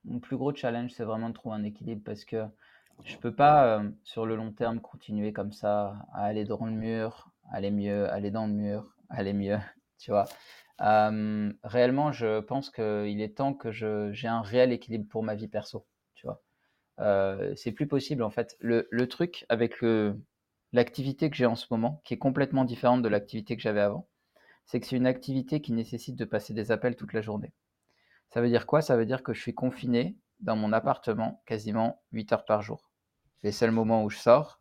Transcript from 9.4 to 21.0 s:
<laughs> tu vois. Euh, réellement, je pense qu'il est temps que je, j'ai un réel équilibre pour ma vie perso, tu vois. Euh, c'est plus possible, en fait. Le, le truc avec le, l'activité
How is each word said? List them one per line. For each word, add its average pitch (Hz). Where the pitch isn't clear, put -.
<laughs> -
tu -
vois. 104
Euh, 107
réellement, 127
je 110
pense 135
qu'il 104
est 107
temps 139
que 120
je, 107
j'ai 113
un 117
réel 123
équilibre 110
pour 110
ma 107
vie 107
perso, -
tu -
vois. -
Euh, 98
c'est -
plus 147
possible, 135
en 107
fait. -
Le, 117
le 120
truc -
avec 117
le, 107
l'activité 135